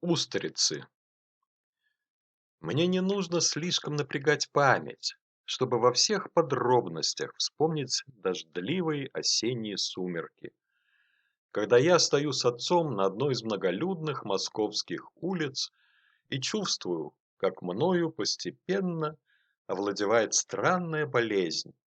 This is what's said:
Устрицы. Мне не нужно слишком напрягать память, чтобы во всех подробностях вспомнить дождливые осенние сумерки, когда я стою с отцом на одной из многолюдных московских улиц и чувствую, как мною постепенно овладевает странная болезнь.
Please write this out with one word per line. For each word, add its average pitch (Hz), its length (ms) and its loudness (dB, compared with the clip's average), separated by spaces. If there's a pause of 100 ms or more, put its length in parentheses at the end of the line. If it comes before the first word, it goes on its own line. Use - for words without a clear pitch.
Устрицы. 95 840 0 (1800)
Мне 110 240 0
не 185 160 2
нужно 185 400 0
слишком 151 540 -2
напрягать 147 560 0
память, 110 640 0 (300)
чтобы 127 340 0
во 123 120 6
всех - 400 0
подробностях 120 1040 0
вспомнить 147 680 -2
дождливые 139 1080 -4
осенние 110 640 -2
сумерки, - 760 -6 (960)
когда 104 280 4
я 160 220 8
стою 147 340 2
с 131 120 -2
отцом 143 500 2
на 98 100 2
одной 113 280 0
из 110 100 -4
многолюдных 127 800 -2
московских 95 920 -4
улиц 160 580 -4 (560)
и 135 100 -4
чувствую, 92 720 -4 (240)
как - 240 -2
мною 160 500 0
постепенно 165 1040 -4 (500)
овладевает 101 680 2
странная 160 680 0
болезнь. 107 680 0 (140)